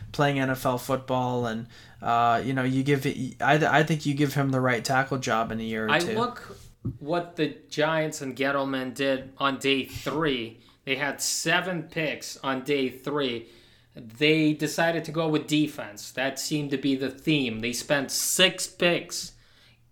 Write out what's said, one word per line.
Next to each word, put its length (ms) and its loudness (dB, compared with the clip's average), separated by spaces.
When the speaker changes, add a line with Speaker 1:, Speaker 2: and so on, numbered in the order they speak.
Speaker 1:
playing 280 2
N 100 2
F 160 -2
L 120 2
football, 680 0
and, 220 -4
uh, 420 4
you 100 -2
know, 100 0
you 200 2
give 220 2
it, 360 -4
I, 380 6
I 40 6
think 220 0
you 80 0
give 220 2
him 160 2
the 100 2
right 220 2
tackle 340 0
job 340 0
in 80 -4
a 40 -4
year 240 -2
or 40 0
Speaker 2:
I 80 4
Speaker 1:
two. 160 -2
Speaker 2:
look 420 -4
what 380 -4
the 200 0
Giants 520 0
and 140 -8
Gettleman 600 -2
did 420 0
on 220 0
day 260 2
three. 720 -2
They 120 -2
had 260 -4
seven 640 0
picks 540 -6
on 260 -2
day 260 0
three. 600 -4
They 580 2
decided 520 0
to 60 -8
go 160 0
with 180 2
defense. 680 -2
That 280 -4
seemed 320 -4
to 60 0
be 180 2
the 160 -2
theme. 480 0
They 120 -2
spent 380 -2
six 560 2
picks 680 -2